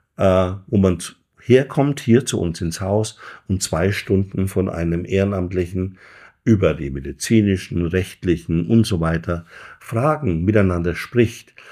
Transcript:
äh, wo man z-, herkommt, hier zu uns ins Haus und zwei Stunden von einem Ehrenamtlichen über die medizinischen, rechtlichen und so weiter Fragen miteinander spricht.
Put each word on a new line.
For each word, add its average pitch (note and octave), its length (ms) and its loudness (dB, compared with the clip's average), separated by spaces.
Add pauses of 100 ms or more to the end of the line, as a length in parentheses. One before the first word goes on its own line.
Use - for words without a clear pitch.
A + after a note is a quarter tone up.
(160)
äh, F#2 360 2 (140)
wo G#2+ 120 0
man F#2 220 4
z-, - 160 -14 (220)
herkommt, C#3 640 2
hier A#2 240 4
zu G#2+ 160 -4
uns E2+ 200 -4
ins E2+ 200 -6
Haus G#2 380 -2 (280)
und F#2+ 160 -2
zwei F2+ 300 0
Stunden F#2+ 560 -2
von F#2+ 200 -2
einem E2+ 360 -4
Ehrenamtlichen F#2 960 -2 (460)
über F#2 300 4
die C#2+ 160 -8
medizinischen, F2 960 0
rechtlichen F2 800 -2
und A2+ 180 4
so F#2 160 -2
weiter E2 460 -2 (320)
Fragen A#2 680 -2
miteinander F#2 500 2
spricht. - 600 -2 (180)